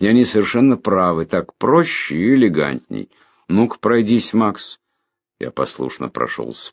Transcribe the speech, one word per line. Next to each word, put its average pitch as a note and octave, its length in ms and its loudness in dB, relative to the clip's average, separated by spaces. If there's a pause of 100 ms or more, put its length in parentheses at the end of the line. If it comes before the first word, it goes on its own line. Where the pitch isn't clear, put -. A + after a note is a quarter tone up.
И F#2+ 60 2
они A#2 180 4
совершенно A#2 520 2
правы, F2+ 500 0
так - 300 -4
проще C3+ 600 0
и G#2+ 180 2
элегантней. D2 760 0 (380)
Ну-ка, A2 300 0
пройдись, A2+ 540 2
Макс". G#2+ 480 -2 (580)
Я B1+ 120 -10
послушно C2 580 -8
прошёлся A#1 640 -8